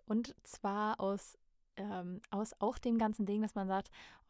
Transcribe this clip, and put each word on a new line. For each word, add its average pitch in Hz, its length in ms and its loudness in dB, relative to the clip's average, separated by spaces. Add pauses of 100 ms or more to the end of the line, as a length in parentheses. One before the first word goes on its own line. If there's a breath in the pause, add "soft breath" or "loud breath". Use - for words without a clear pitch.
und 233 360 0
zwar 208 580 -2
aus, 196 360 -2 (400)
ähm, 185 440 -6 (100)
aus 208 300 0
auch 220 180 2
dem 233 200 4
ganzen 220 280 2
Ding, 208 160 2
dass 214 120 -2
man 196 140 -2
sagt, 190 200 0 (420 loud breath)